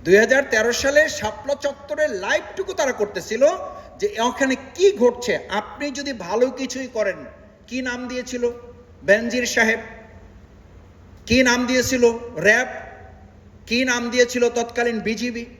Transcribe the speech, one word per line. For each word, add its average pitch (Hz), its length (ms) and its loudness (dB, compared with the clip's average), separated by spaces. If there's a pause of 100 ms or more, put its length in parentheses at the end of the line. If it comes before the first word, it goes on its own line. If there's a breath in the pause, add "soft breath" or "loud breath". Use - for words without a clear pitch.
দুই 180 140 6
হাজার 240 340 4
তেরো 226 220 2
সালে 294 360 2
শাপলা 214 460 -6
চত্বরের 285 540 -4
লাইভটুকু 240 640 -4
তারা 277 180 0
করতেছিল 214 520 -2 (560 loud breath)
যে - 80 -2 (140)
ওখানে 254 340 0 (200)
কি 339 120 6 (100)
ঘটছে। 233 360 2 (160)
আপনি 214 420 -4
যদি 285 220 -6
ভালো 226 360 0
কিছুই 262 380 -8
করেন, 202 320 -2 (480)
কি 240 140 -8
নাম 247 260 -6
দিয়েছিল 247 360 -6 (600)
বেনজির 233 420 2
সাহেব, 226 340 2 (1500)
কি 254 180 4
নাম 247 220 2
দিয়েছিল 247 380 2 (340)
র্যাব, 220 300 4 (1000)
কি 247 180 0
নাম 240 240 -2
দিয়েছিল 240 400 2
তৎকালীন 233 500 -2
বিজিবি 233 460 -6 (140)